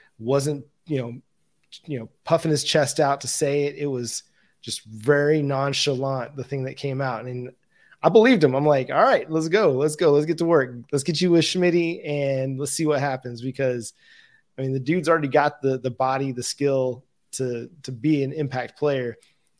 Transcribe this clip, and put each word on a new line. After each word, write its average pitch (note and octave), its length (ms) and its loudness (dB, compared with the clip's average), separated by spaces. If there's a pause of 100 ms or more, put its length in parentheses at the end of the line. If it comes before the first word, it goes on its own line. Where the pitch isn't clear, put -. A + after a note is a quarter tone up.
(180)
wasn't, C3+ 480 -2 (200)
you D3 120 -4
know, A#2+ 240 -8 (640)
you C#3+ 120 -8
know, A2+ 120 -14 (140)
puffing E3 260 0
his C#3+ 120 2
chest D3 380 0
out C#3 220 2
to - 40 -10
say C#3+ 380 0
it. C#3+ 120 -6
It D3 100 -6
was B2 360 -6 (380)
just - 240 -12
very C#3+ 580 2
nonchalant, C3+ 920 -2
the C3 80 -8
thing C3+ 200 -6
that C3 120 -10
came C3+ 240 -6
out. B2 240 -4
And B2 260 -10 (520)
I D3+ 80 4
believed A3 340 6
him. B2+ 100 4
I'm C#3+ 120 2
like, C#3 240 2
"All C#3+ 120 2
right, A#3 280 2
let's D#3+ 180 -2
go. F3+ 240 4
Let's D3+ 240 0
go. D#3+ 160 4
Let's D3 140 4
get D#3+ 120 -2
to E3+ 60 0
work. C3+ 320 2 (160)
Let's C#3 120 -2
get E3+ 180 0
you F3+ 80 4
with E3 160 6
Schmitty F3 600 0
and C3+ 540 -2
let's C#3+ 120 -6
see D#3+ 140 -2
what D3 140 2
happens." B2+ 400 -6
Because, B2+ 540 -4 (640)
I C3 40 -6
mean, C3+ 100 -4
the C3+ 60 -2
dude's D3 300 -2
already D#3+ 200 2
got D3 340 0
the, C3+ 160 0
the B2+ 120 -4
body, C3 420 -2
the B2 100 -8
skill C3 600 -2 (300)
to, B2 380 -6 (140)
to C3+ 80 -10
be C#3 300 0
an C3+ 120 -4
impact C3 440 -6
player. C3 380 -2 (440)